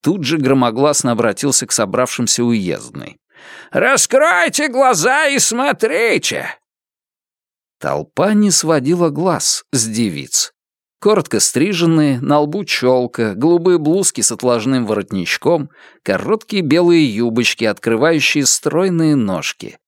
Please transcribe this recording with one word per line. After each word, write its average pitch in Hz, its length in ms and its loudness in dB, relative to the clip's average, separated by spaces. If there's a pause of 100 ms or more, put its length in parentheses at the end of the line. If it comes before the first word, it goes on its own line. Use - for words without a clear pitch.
тут 170 220 0
же 143 120 -2
громогласно 135 760 2
обратился 117 540 0
к - 60 -6
собравшимся 120 720 -2
уездный. 101 760 -4 (520)
«Раскройте 294 960 2
глаза 254 600 2
и 277 100 0
смотрите!» - 1160 -2 (1300)
Толпа 170 540 -2
не 208 160 4
сводила 160 580 2
глаз 156 640 -2
с 113 140 -2
девиц. 104 680 -4 (480)
Коротко 196 400 0
стриженные, 160 800 2
на 139 200 2
лбу 151 240 -4
чёлка, 123 680 0
голубые 170 440 2
блузки 151 420 0
с 107 100 0
отложным 120 560 0
воротничком, 107 840 -2 (340)
короткие 180 580 -2
белые 170 420 4
юбочки, 117 600 -2
открывающие 135 840 0
стройные 160 680 0
ножки - 720 -4